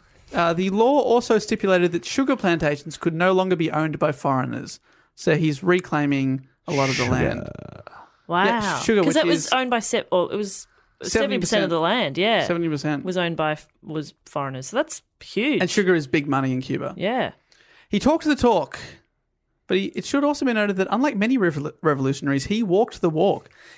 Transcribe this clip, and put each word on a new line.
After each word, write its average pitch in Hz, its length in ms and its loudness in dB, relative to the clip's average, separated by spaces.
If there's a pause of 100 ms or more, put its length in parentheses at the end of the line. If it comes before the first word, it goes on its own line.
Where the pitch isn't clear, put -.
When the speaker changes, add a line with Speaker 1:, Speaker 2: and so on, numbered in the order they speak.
(320)
Speaker 1:
Uh, 170 220 2
the 190 160 0
law 240 300 4
also 233 380 2
stipulated 185 540 2
that 175 140 -4
sugar 269 300 0
plantations 156 600 -2
could 170 160 -2
no 180 220 2
longer 185 220 2
be 160 140 0
owned 156 280 -2
by 147 140 0
foreigners. 131 680 -4 (340)
So - 220 0
he's 156 260 0
reclaiming 143 840 0 (200)
a 170 60 -4
lot 135 160 2
of 127 80 -2
the 131 80 0
Speaker 2:
Sugar. 117 100 0
Speaker 1:
land. - 340 -2 (800)
Speaker 3:
Wow. 175 160 2
Speaker 1:
Yeah, 208 360 0
sugar, 208 220 4
Speaker 3:
'Cause 277 120 2
Speaker 1:
which 311 100 4
Speaker 3:
it - 20 2
was - 200 0
Speaker 1:
is - 60 -2
Speaker 3:
owned 254 160 0
by 240 120 0
se-, - 300 -4
or 180 220 0
it - 40 -4
was 202 320 -8 (340)
seventy - 0 -
percent 175 100 -6
Speaker 1:
Seventy 220 280 0
percent. - 240 0
Speaker 3:
of 175 60 -2
the 165 100 0
land, 170 360 0
yeah. 190 300 2
Speaker 1:
Seventy 170 240 -2
percent. 147 340 -4
Speaker 3:
Was 185 140 -4
owned 170 180 -2
by, 156 160 -2
f-, - 160 -10 (140)
was 151 320 -10 (100)
foreigners. 135 440 -8
So 214 100 -6
that's - 240 -4 (180)
huge. 233 400 -2
Speaker 1:
And 180 100 0
sugar 185 240 2
is 151 120 0
big 147 220 0
money 135 240 0
in 127 100 -2
Cuba. 139 340 -6
Speaker 3:
Yeah. 202 360 -2 (580)
Speaker 1:
He 202 80 2
talked 320 280 2
the 294 100 4
talk, 196 420 2 (880)
but 185 120 0
he, 196 80 0
it - 180 -8
should 277 200 0
also 285 200 0
be 247 80 2
noted 208 240 0
that 226 140 0
unlike 233 260 0
many 226 220 2
revol-, 156 340 0 (100)
revolutionaries, 139 640 0
he 220 160 0
walked 196 380 0
the 170 100 2
walk. 165 380 0 (300)